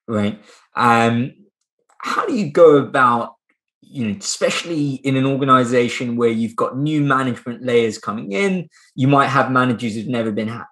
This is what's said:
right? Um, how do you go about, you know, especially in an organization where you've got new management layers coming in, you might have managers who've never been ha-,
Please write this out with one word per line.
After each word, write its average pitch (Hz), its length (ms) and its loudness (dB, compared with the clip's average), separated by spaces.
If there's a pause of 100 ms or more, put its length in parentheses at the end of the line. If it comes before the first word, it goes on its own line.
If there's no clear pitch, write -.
right? 107 340 -2 (360)
Um, 117 560 2 (680)
how - 280 -6
do 330 100 -4
you 175 140 -2
go 156 260 8
about, 120 580 0 (460)
you 123 260 -8
know, 101 120 -4
especially 160 800 -4
in 135 200 -2
an 131 80 0
organization 127 920 0
where 117 140 2
you've 113 260 -4
got - 220 -4
new 151 220 -2
management 131 640 -2
layers 117 340 0
coming 101 340 -8
in, 95 360 -2 (260)
you 131 140 2
might 139 200 4
have 127 220 0
managers 120 440 0
who've 110 140 -8
never 117 220 -2
been 107 180 -4
ha-, 113 240 -10